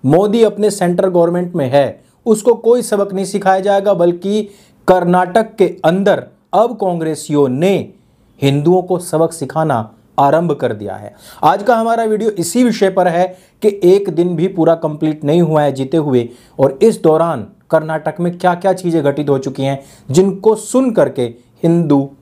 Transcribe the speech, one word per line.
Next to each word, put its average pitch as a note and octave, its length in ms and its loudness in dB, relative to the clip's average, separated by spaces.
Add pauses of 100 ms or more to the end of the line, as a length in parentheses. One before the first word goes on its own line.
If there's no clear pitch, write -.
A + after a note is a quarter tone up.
मोदी G3+ 400 4
अपने G#3 260 0
सेंट्रल F#3 400 0
गवर्नमेंट F3 460 0
में C#3 140 -2
है, C3 340 0 (220)
उसको A3+ 300 2
कोई A3+ 260 2
सबक G3+ 320 -2
नहीं F#3+ 120 -4
सिखाया F#3+ 340 0
जाएगा, G3 340 0
बल्कि F3 480 0 (460)
कर्नाटक F3+ 680 2
के F#3 120 2 (180)
अंदर F3+ 380 0 (300)
अब A3 220 0
कांग्रेसियों D#3+ 760 -2
ने E3 240 0 (680)
हिंदुओं D3 400 2
को F3+ 180 -4
सबक E3 340 -2
सिखाना C3+ 640 -4 (240)
आरंभ D#3 320 2
कर C3 220 -4
दिया G2+ 220 -10
है। G#2 180 -18 (300)
आज F#3+ 200 0
का A#3 120 2
हमारा A3+ 280 -2
वीडियो G#3+ 260 -2
इसी G#3 340 -2
विषय A3 260 2
पर F#3 180 0
है F3 200 0 (340)
कि G3+ 220 0
एक F#3+ 260 4
दिन F3 260 -2
भी E3+ 120 0
पूरा E3 280 2
कंप्लीट D#3 480 -6
नहीं D#3 180 2
हुआ D#3 200 2
है C#3+ 100 2
जीते C3 260 -4
हुए B2+ 320 0 (300)
और C3+ 220 2
इस A3 220 2
दौरान D#3 440 2 (240)
कर्नाटक D#3+ 480 -2
में F3 180 -4
क्या-क्या F3+ 360 0
चीजें E3 300 -2
घटित C#3+ 260 -2
हो C#3 80 2
चुकी C3+ 260 -6
हैं, C3+ 200 -4 (280)
जिनको G3 440 2
सुन B3 360 -2
करके B2 580 -2 (140)
हिंदू E3 360 2 (220)